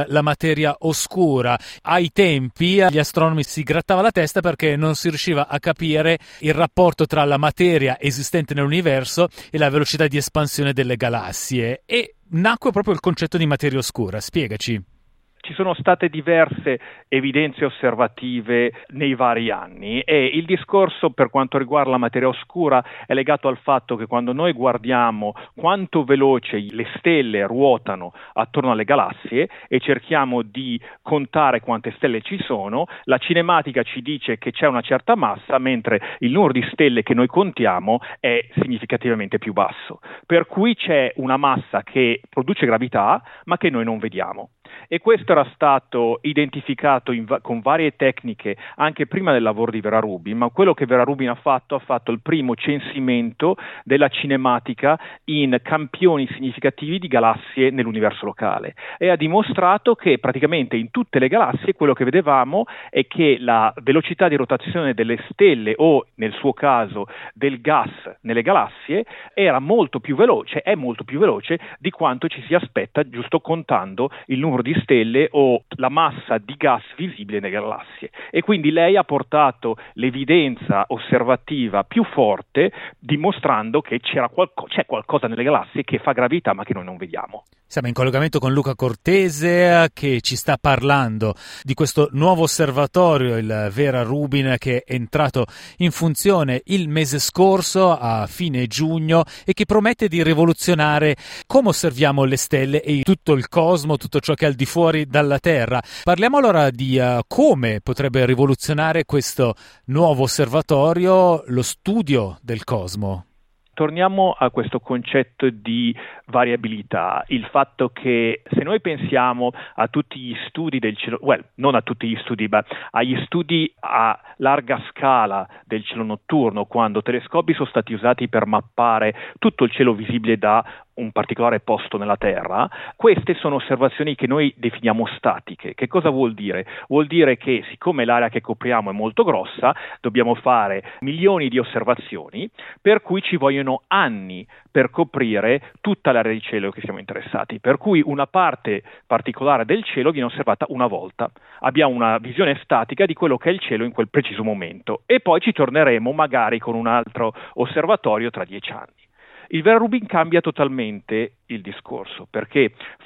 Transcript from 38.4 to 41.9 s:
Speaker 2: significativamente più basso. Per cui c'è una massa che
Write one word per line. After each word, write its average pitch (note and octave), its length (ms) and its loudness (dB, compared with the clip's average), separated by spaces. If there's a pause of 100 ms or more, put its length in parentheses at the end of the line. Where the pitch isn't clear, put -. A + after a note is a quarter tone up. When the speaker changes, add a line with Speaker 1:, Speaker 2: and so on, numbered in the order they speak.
Speaker 2:
significativamente A2+ 800 -2
più G#2+ 140 -6
basso. - 460 -2 (280)
Per E3+ 180 4
cui A3 300 2
c'è C#3+ 400 0
una C3 220 0
massa C3+ 440 0
che A#2+ 380 0 (100)